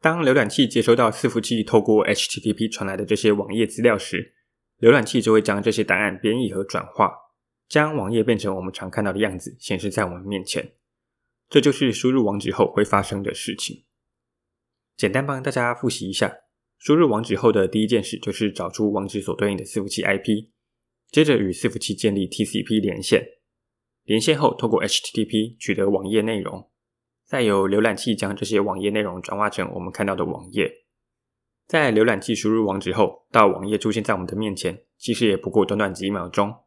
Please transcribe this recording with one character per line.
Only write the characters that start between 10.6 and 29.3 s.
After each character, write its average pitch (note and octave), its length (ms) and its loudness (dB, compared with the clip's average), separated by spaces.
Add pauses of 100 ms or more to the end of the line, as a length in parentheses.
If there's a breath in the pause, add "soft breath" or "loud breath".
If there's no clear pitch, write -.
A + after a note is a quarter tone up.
这 D3+ 100 6
就 C#3 120 4
是 C3 200 0
输 B2+ 200 0
入 C3 120 2
网 G2+ 160 -2
址 - 120 -4
后 - 200 2
会 G#2 140 2
发 G2+ 160 2
生 G2 220 -6
的 F2 100 -6
事 - 220 -8
情。 - 300 -10 (1120)
简 F#2+ 160 0
单 C3 140 0
帮 C#3 160 -6
大 C#3 80 -4
家 B2 240 0
复 B2 160 -2
习 F#2+ 180 -6
一 F#2+ 60 -8
下： - 280 -2 (360)
输 - 160 2
入 D#3+ 160 6
网 A2 140 0
址 A2+ 120 -2
后 A#2 160 4
的 G2 160 4
第 G#2+ 140 0
一 G#2+ 60 2
件 A2 160 2
事 - 160 -8
就 G2+ 120 -6
是 G#2 200 -2
找 F2+ 180 -8
出 G#2 220 0
网 G2+ 160 -2
址 G#2 140 -6
所 - 140 -6
对 G2+ 140 0
应 G2 80 -4
的 F#2+ 80 -8
伺 G#2+ 160 -6
服 G2 60 -8
器 - 160 -6
I G2 160 0
P， G#2+ 320 -4 (580)
接 D3+ 140 4
着 D3 160 4
与 G2 120 0
伺 - 160 -4
服 - 120 -4
器 - 160 -4
建 G2+ 180 0
立 G2 140 -2
T G#2+ 180 -2
C G#2 160 -4
P G#2+ 180 0
连 F#2+ 220 -2
线， - 380 0 (640)
连 A2 180 0
线 D3+ 160 0
后 C#3+ 160 2
透 - 140 -4
过 G#2+ 160 2
H - 180 -2
T - 100 -12
T A2 140 -2
P A2 340 -4
取 - 140 -4
得 F#2+ 160 0
网 F#2+ 180 -2
页 G#2+ 140 2
内 A2 180 -2
容， - 300 -10 (560)
再 C3 160 -2
由 G2 260 2
浏 G2+ 140 2
览 A2 160 0
器 A2+ 180 -2
将 G2+ 200 -4
这 G2+ 100 -6
些 G#2 140 0
网 G2 200 -2
页 G2+ 120 -2
内 G#2+ 100 0
容 F#2 200 -6
转 - 160 -8